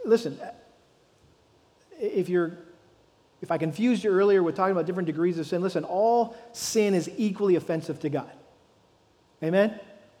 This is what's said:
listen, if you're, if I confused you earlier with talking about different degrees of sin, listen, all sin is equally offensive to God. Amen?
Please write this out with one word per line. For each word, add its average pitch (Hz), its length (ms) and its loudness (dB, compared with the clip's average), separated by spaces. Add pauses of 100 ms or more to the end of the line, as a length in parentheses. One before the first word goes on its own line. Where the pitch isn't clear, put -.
listen, 220 340 0 (1600)
if 202 300 -2
you're, 175 300 0 (840)
if - 80 -8
I 165 80 0
confused 196 460 0
you 214 80 2
earlier 196 320 6
with 165 140 -2
talking 190 160 2
about 170 120 0
different 180 220 -4
degrees 165 320 0
of 151 80 -6
sin, 175 140 -2
listen, 185 240 -2
all 226 500 0 (160)
sin 208 420 0
is 170 220 0
equally 202 400 2
offensive 160 460 -4
to 156 80 -2
God. 139 220 -6 (1080)
Amen? 196 380 0 (420)